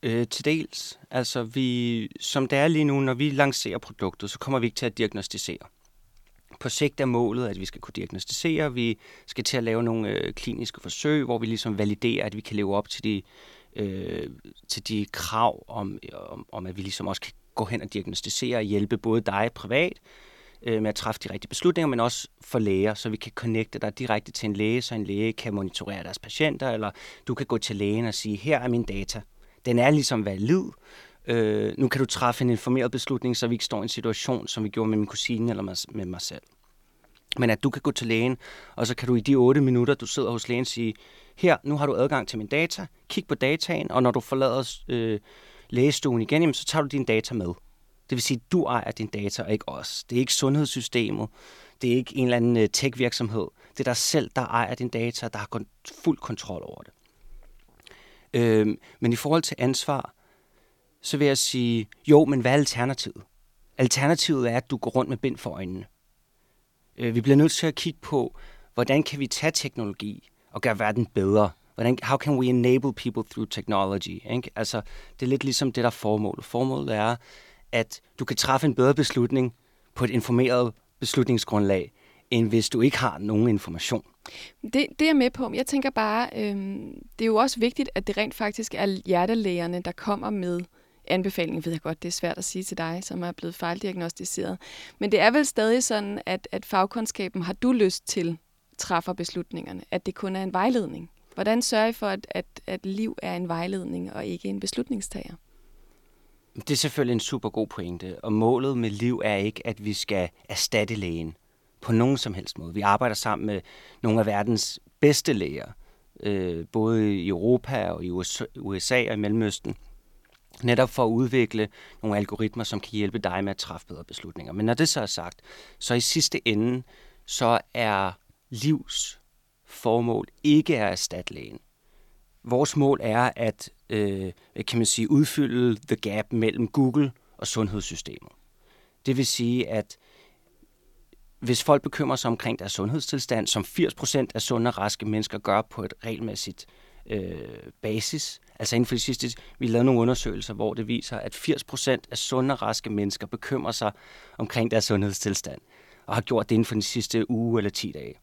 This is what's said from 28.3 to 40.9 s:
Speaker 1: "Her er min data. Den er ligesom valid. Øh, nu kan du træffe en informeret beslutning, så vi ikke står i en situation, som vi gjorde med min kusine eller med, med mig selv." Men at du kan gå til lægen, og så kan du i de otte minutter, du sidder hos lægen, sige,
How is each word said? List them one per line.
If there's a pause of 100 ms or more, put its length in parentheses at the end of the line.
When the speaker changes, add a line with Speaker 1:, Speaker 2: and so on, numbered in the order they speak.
Speaker 1:
"Her
er
min
data. (460)
Den
er
ligesom
valid. (600)
Øh,
nu
kan
du
træffe
en
informeret
beslutning,
så
vi
ikke
står
i
en
situation,
som
vi
gjorde
med
min
kusine
eller
med,
med
mig
selv." (960)
Men
at
du
kan
gå
til
lægen, (400)
og
så
kan
du
i
de
otte
minutter,
du
sidder
hos
lægen,
sige, (420)